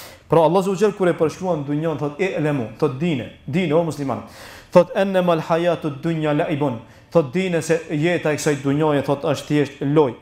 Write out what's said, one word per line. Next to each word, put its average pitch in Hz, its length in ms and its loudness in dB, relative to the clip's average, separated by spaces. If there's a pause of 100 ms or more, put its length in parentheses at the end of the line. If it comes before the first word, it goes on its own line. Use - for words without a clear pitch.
(280)
Pra 160 140 6
Allahu 165 180 4
Azza 190 120 0
wa 185 100 -2
Jall 208 120 4
kur 190 140 0
e 170 60 4
përshkruan 165 520 -2
dunjon, 147 320 -2
thot, 147 220 -4
"I'lamu", 147 580 -2
thot, 135 220 -2
"Dine, 139 480 -4
dine, 147 260 0
o 170 100 4
musliman." 143 380 -6 (500)
Thot, 175 240 6
"Ennamal 185 440 2
hayatu 165 500 0
dunya 151 440 -2
la'ibun", 147 460 -2 (320)
thot, 147 220 2
"Dine 180 280 -2
se 165 180 0 (100)
jeta 160 420 0
e 147 40 0
kësaj 147 280 0
dunjoje", 143 400 2
thot, 139 200 -2
është 139 240 -2
thjesht 147 240 2 (100)
loj, 143 400 4